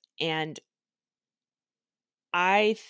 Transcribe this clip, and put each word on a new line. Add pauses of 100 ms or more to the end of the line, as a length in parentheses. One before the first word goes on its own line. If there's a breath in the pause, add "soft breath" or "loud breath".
(200)
And (1700)
I (140)